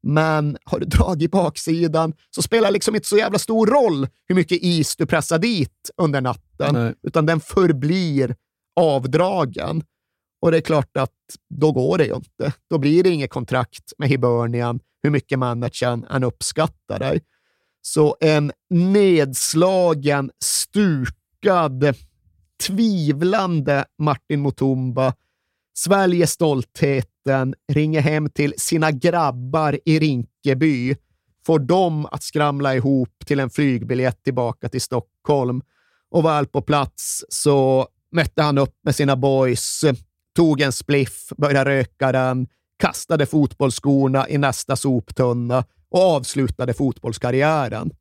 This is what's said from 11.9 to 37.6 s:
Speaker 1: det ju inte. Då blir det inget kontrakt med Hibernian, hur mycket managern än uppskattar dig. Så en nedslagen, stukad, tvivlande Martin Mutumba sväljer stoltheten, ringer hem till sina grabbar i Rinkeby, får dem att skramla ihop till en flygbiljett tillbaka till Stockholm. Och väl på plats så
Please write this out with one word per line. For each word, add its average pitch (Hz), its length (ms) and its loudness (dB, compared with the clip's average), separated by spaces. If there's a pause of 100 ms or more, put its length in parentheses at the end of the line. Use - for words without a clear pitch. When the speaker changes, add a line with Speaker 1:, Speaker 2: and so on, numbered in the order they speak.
Speaker 1:
det 151 80 4
ju 104 100 -4
inte. - 380 -8 (160)
Då 160 80 -2
blir 151 260 4
det 185 60 4
inget 147 200 -2
kontrakt - 680 -6
med 143 120 -2
Hibernian, 120 680 0 (240)
hur 151 60 2
mycket 139 300 -2
managern 120 680 -4
än 131 140 -2
uppskattar - 760 -6
dig. 147 220 -2 (600)
Så 151 380 0
en 151 320 2 (180)
nedslagen, 170 1600 2 (120)
stukad, 147 1500 0 (720)
tvivlande 175 1200 0 (140)
Martin 151 420 -2
Mutumba 131 720 -2 (640)
sväljer 180 480 2
stoltheten, 135 1300 -2 (160)
ringer 151 300 0
hem 151 280 0
till 143 280 -2
sina 156 340 0
grabbar 147 960 -2
i 160 140 2
Rinkeby, 135 960 0 (500)
får 165 140 2
dem 160 520 0
att - 120 -10
skramla 143 520 -2
ihop 131 340 0 (160)
till 143 140 -2
en 131 100 -2
flygbiljett 127 720 -2
tillbaka 127 460 -4
till 123 120 -6
Stockholm. 127 800 -2 (500)
Och 160 140 2
väl 147 200 2
på - 160 -4
plats - 680 -4
så 135 580 2 (240)